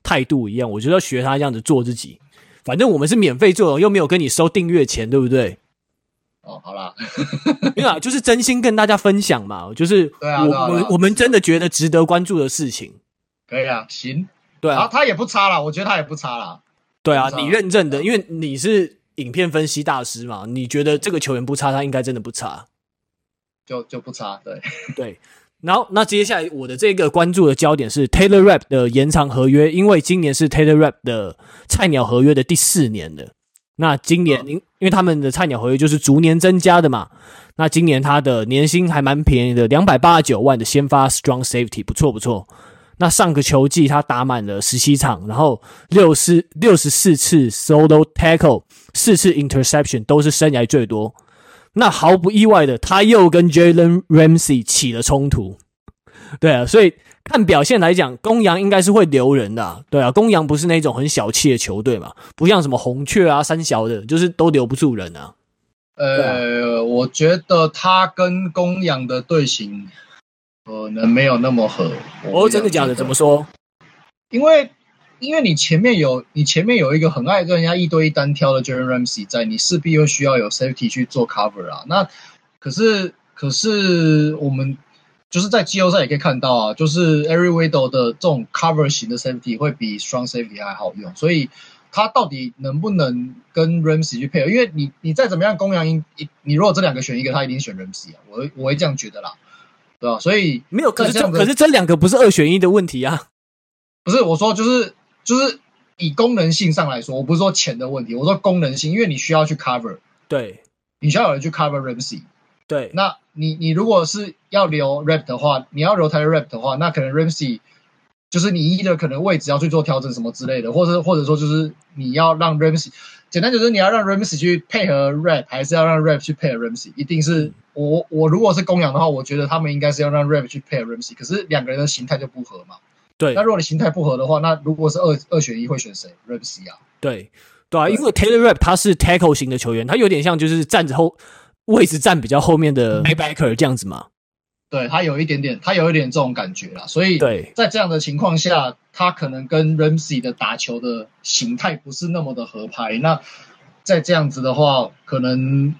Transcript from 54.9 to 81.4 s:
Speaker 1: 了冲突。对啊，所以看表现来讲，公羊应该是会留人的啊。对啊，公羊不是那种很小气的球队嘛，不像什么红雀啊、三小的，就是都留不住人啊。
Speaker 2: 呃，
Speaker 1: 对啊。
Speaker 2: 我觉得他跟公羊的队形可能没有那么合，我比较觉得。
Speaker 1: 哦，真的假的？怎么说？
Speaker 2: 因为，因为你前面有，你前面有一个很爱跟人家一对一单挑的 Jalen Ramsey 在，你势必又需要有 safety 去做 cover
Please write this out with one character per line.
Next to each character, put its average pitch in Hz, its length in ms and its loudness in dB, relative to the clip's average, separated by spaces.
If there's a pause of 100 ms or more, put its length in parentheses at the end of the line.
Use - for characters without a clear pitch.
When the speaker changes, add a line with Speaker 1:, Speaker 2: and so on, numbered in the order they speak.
Speaker 1:
了 117 100 -4
冲 139 280 0
突。 98 260 -2 (840)
对 160 120 4
啊， 123 140 2
所 214 160 6
以 175 100 6 (300)
看 226 240 2
表 156 160 4
现 233 160 4
来 175 160 4
讲， 135 220 0
公 226 260 2
羊 185 180 2
应 196 80 0
该 196 140 4
是 185 80 4
会 202 140 6
留 139 280 4
人 113 220 0
的 113 100 -4
啊。 85 240 -10
对 143 140 2
啊， 120 80 2
公 220 200 2
羊 165 140 2
不 147 120 0
是 151 100 -4
那 165 140 2
种 147 120 0
很 135 160 -4
小 110 220 -2
气 - 180 0
的 127 80 4
球 101 240 -6
队 117 160 0
嘛， - 160 -14 (220)
不 165 140 2
像 202 120 4
什 143 80 -2
么 127 80 -2
红 131 300 -6
雀 180 240 2
啊、 143 100 2
三 160 220 -2
小 110 240 -2
的， 110 180 -6
就 151 140 0
是 180 100 2
都 170 220 2
留 135 160 2
不 127 80 -4
住 131 220 0
人 87 200 -12
啊。 71 180 -20 (600)
Speaker 2:
呃， 135 220 -2
Speaker 1:
对 131 100 0
啊。 120 560 -2
Speaker 2:
我 120 240 0
觉 160 300 2
得 160 320 2
他 185 400 2
跟 180 420 -2
公 180 320 -4
羊 135 240 -4
的 127 160 -6
队 156 240 0
形 101 420 -8 (760)
可 107 260 -12
能 110 180 0
没 127 160 4
有 127 140 2
那 127 140 0
么 113 160 2
合， 95 160 -4
我 80 80 -2
比 - 0 -
较 - 360 -14
觉 95 40 -6
得。 170 60 2
Speaker 1:
哦， 214 100 6
真 214 160 2
的 208 40 0
假 156 160 0
的？ 127 120 -2
怎 131 100 -4
么 127 80 -4
说？ 147 320 4 (840)
Speaker 2:
因 233 100 -2
为， 302 300 4 (480)
因 285 160 -6
为 320 80 0
你 180 120 2
前 160 260 0
面 233 180 2
有， 127 340 0
你 147 120 -2
前 156 200 0
面 240 120 2
有 143 180 0
一 160 60 2
个 160 100 2
很 127 160 -4
爱 185 180 0
跟 175 120 0
人 165 80 0
家 170 100 2
一 180 140 0
对 160 180 2
一 156 40 0
单 143 220 -2
挑 139 200 0
的 131 100 0
Jalen 127 220 -6
Ramsey 123 420 -4
在， 117 180 -4
你 110 140 -6
势 175 200 -2
必 160 120 -4
又 151 160 4
需 143 180 -2
要 131 140 2
有 107 100 -2
safety 127 400 -4
去 127 160 -4
做 120 220 -4
cover 104 420 -6